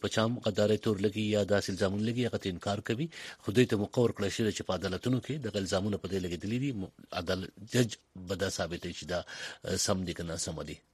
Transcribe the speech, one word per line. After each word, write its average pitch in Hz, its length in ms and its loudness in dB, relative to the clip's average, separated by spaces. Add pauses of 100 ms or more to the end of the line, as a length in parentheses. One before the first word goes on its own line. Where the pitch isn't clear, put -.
په 101 40 2
چا - 180 2
هم 120 180 0
غدارۍ 104 400 4
تور 110 120 2 (100)
لګي 107 200 0 (100)
یا 104 80 4
داسې 98 260 2
الزامونه 98 400 0
لګي، 120 180 0
هغه 107 160 -2
ته 98 60 0
انکار 101 300 -2
کوي. 117 280 0 (340)
خو 107 100 -4
دوی 123 200 8
ته 113 40 4
موقع 101 260 2
ورکړی 104 340 2
شوې 107 200 2
چې - 120 -6
په - 60 0
عدالتونو 95 460 0
کې - 140 -4 (140)
دغه 104 160 -2
الزامونه 98 320 0
په 95 120 -6
دې 95 160 0
لګېدلي 92 400 -2
دي. 143 80 -2
م-، 98 200 -6 (200)
عدالت، 90 380 -2 (220)
جج 120 180 4 (380)
به 95 60 0
دا 92 140 0
ثابتوي 87 440 -4
چې - 120 -10
دا، 85 200 -2 (400)
آ، 95 120 -2
سم 92 280 2
دي 87 80 -2
که 85 100 -6
ناسمه 82 400 -6
دي. 71 140 -10 (180)